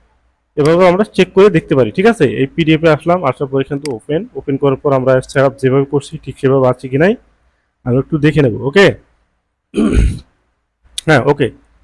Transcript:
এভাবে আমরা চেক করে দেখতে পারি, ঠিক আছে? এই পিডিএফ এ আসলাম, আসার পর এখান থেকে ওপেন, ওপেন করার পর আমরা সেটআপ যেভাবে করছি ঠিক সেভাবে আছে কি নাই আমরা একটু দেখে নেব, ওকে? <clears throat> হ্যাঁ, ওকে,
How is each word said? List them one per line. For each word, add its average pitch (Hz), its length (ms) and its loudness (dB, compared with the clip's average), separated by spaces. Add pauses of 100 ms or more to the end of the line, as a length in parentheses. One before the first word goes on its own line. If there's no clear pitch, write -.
(580)
এভাবে 160 300 2
আমরা 180 160 2 (120)
চেক 185 180 0
করে 196 160 6
দেখতে 160 260 -2
পারি, 123 220 2
ঠিক 190 140 2
আছে? 160 140 0 (160)
এই 135 140 0
পিডিএফ 156 280 0
এ 165 140 4
আসলাম, 175 220 -2 (100)
আসার 135 200 -6
পর 131 120 -4
এখান 143 180 -6
থেকে 147 200 -10
ওপেন, 151 220 -4 (140)
ওপেন 139 220 -6
করার 135 260 0
পর 143 160 0
আমরা 127 120 0 (100)
সেটআপ 135 400 -2
যেভাবে 131 320 0
করছি 143 200 -6 (120)
ঠিক 131 160 -14
সেভাবে 135 260 2
আছে 127 240 -4
কি 135 60 -4
নাই 180 160 2 (720)
আমরা 123 180 0
একটু - 140 -6
দেখে 147 240 0
নেব, 120 140 0 (140)
ওকে? 196 160 4 (880)
<clears throat> - 1300 -4
হ্যাঁ, 151 180 4
ওকে, 143 220 0 (360)